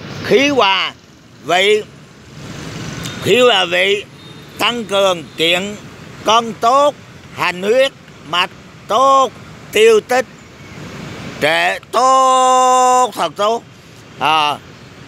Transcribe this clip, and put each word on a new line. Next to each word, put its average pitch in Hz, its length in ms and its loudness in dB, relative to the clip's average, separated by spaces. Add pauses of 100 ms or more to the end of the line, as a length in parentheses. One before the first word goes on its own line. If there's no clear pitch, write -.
(240)
khí 269 260 2
hòa 190 420 0 (540)
vị, 196 380 2 (1400)
khí 220 200 2
hòa 208 240 4
vị, 190 400 -2 (540)
tăng 226 260 -4
cường 185 380 0 (140)
kiện 175 380 -2 (500)
cân 226 360 2
tốt, 277 320 2 (420)
hành 175 260 -4
huyết, 254 300 2 (400)
mạch 180 180 0 (380)
tốt, 262 440 2 (400)
tiêu 220 300 4
tích, 247 240 -2 (1160)
trệ 170 380 0 (120)
tốt, 254 1200 4
thật 170 220 -4
tốt. 220 280 -2 (560)
À, 147 380 0 (500)